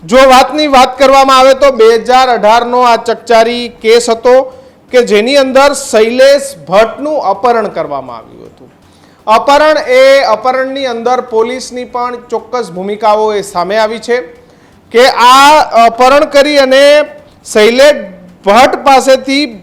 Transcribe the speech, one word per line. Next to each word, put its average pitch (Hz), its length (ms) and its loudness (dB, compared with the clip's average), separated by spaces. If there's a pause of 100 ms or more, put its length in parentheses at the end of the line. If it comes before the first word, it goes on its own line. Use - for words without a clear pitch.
જો 196 120 0
વાતની 269 500 2
વાત 262 320 0
કરવામાં 269 380 2
આવે 262 160 4
તો 269 180 2
બે 226 240 2
હજાર 254 340 0
અઢારનો 240 520 0
આ 240 140 2
ચકચારી 233 720 -2 (120)
કેસ 233 280 0
હતો 254 540 0 (280)
કે 247 100 2
જેની 214 340 -2
અંદર 269 380 2
શૈલેષ 254 680 0 (260)
ભટ્ટનું 226 560 -2
અપહરણ 220 440 -2
કરવામાં 139 500 -10
આવ્યું 117 280 -20
હતું. - 260 -20 (560)
અપહરણ, 294 500 2
એ 269 440 2
અપહરણની 262 640 -4
અંદર 240 360 -4
પોલીસની 247 640 -6
પણ 247 320 -10 (140)
ચોક્કસ 240 420 -8
ભૂમિકાઓ 208 640 -4
એ 202 80 -4
સામે 185 360 -6
આવી 220 220 -4
છે 240 180 -6 (760)
કે 240 160 2
આ 269 520 4 (260)
અપહરણ 254 400 2
કરી 294 320 0
અને 277 440 2 (520)
શૈલેષ 247 420 2 (500)
ભટ્ટ 220 300 2
પાસેથી 269 680 0 (180)